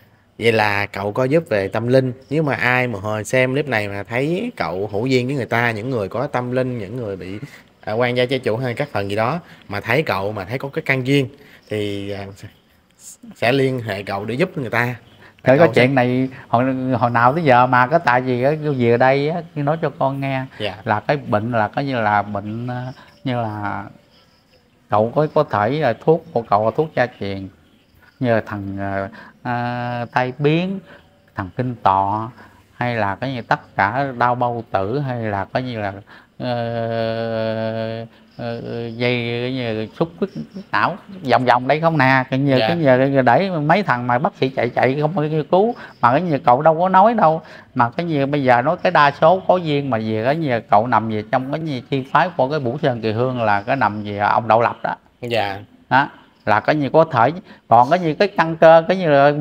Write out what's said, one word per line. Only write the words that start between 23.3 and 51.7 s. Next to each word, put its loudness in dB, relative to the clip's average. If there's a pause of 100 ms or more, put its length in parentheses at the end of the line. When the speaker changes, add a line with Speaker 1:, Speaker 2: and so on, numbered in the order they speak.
Speaker 2:
là -6 (1040)
cậu 2
có, 2
có 2
thể 0
là 0
thuốc 0
của 0
cậu 0
là 2
thuốc -2
gia 0 (120)
truyền, -8 (720)
như 0
là 2
thằng, -8
ờ, -6 (360)
ờ, -6
tai -2
biến, 0 (560)
thần -8
kinh -4
tọa, 0 (480)
hay -4
là -2
cái -8
gì -8
tất -4
cả 0 (100)
đau 2
bao -2
tử, -2
hay -4
là -4
coi -6
như -8
là, -6 (460)
ờ, -4 (320)
ờ, -8 (340)
dây -2
cái -6
như -6 (120)
xúc 0 (100)
huyết -4 (420)
não 0 (360)
vòng 2
vòng 2
đây 2
không 2
nè, 4
cái -2
như 2
Speaker 1:
Dạ. 2
Speaker 2:
cái 0
như, 4
cái 2
như 2
để 4
mấy 0
thằng -2
mà 0
bác -2
sĩ 0
chạy -2
chạy 0
không -2
có 0 (280)
cứu, 2 (260)
mà 4
cái 2
như -2
cậu 4
đâu 4
có 2
nói 6
đâu, 2 (340)
mà 4
cái -4
như 0
bây -2
giờ 6
nói 0
cái 2
đa 6 (100)
số 6
có 6
duyên -2
mà 0
về -2
cái 2
như -2 (100)
cậu 4
nằm 2
về -4
trong -2
cái -6
như -6